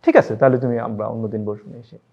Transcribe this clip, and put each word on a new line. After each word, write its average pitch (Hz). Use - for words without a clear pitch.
"ঠিক 320
আছে, -
তাহলে 131
তুমি, 120
আমরা 110
অন্যদিন 110
বসবো 104
না 123
এসে।" 120